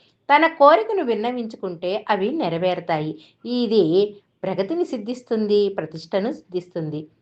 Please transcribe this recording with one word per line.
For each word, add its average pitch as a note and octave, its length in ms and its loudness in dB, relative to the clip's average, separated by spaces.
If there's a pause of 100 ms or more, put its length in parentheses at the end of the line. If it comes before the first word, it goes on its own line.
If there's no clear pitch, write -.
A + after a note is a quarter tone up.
(360)
తన D#4 100 6
కోరికను E4 580 4
విన్నవించుకుంటే G#3+ 1080 -4
అవి G#3 200 0
నెరవేరుతాయి. E3 920 -2 (220)
ఇది G#3 680 2 (260)
ప్రగతిని G3 420 -2
సిద్ధిస్తుంది, G#3+ 840 -2
ప్రతిష్టను F#3+ 640 -4
సిద్ధిస్తుంది" D#3+ 720 -8 (160)